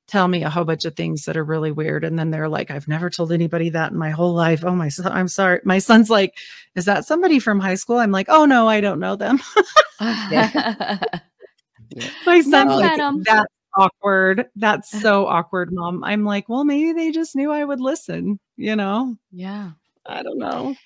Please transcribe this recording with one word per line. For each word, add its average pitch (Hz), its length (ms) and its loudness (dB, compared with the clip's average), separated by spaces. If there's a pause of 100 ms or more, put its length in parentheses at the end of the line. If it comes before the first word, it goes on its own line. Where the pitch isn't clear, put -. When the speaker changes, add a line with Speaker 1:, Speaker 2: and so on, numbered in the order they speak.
Speaker 1:
tell 190 200 2
me 175 160 0
a 151 80 -4
whole 170 140 -2
bunch 160 200 -4
of 156 100 -8
things 160 300 -6
that 160 120 -6
are 156 80 -2
really 156 260 -4
weird. 156 340 -4
And 160 140 -4
then 160 120 -2
they're 156 180 -4
like, - 220 -6
"I've 147 180 -10
never 160 200 -4
told 165 240 -4
anybody 170 380 0
that 160 220 -4
in - 40 -6
my 156 140 -4
whole 170 240 0
life." 165 300 2
Oh, 180 100 0
my 165 140 -2
son, 180 220 -4
I'm 185 180 0
sorry. 185 360 2
My 190 140 2
son's 220 320 6
like, 196 240 2 (400)
"Is 180 100 -4
that 208 200 0
somebody 330 340 2
from 208 220 0
high 190 140 0
school?" 233 240 -2
I'm 220 120 2
like, 190 180 0
"Oh, 311 160 8
no, 247 240 6
I 214 120 2
don't 196 200 0
know 185 160 -4
them." 214 220 -2 (160)
<laughs> 226 760 0
Speaker 2:
Yeah. 220 240 2
Speaker 3:
<laughs> - 680 -4 (720)
Speaker 2:
Yeah. - 140 -10 (160)
Speaker 1:
My 349 160 8
son's 269 320 4
Speaker 3:
Never - 40 4
Speaker 1:
like, 320 160 4
Speaker 3:
met 302 60 0
'em. 285 260 -2
Speaker 1:
"That's 214 280 2 (240)
awkward. 190 800 2
That's 208 440 0
so 202 280 4
awkward, 170 460 -2
Mom." 175 320 -6
I'm 208 200 0
like, 202 240 -4
"Well, 254 160 -2
maybe 294 280 0
they 330 180 -2
just 320 240 -4
knew 277 160 -2
I 294 140 -4
would 277 160 -6
listen," 196 580 -4 (180)
you 214 180 -4
know? 208 420 -4 (140)
Speaker 3:
Yeah. 190 400 -12 (360)
Speaker 1:
I - 160 -10
don't - 160 -8
know. 254 460 -6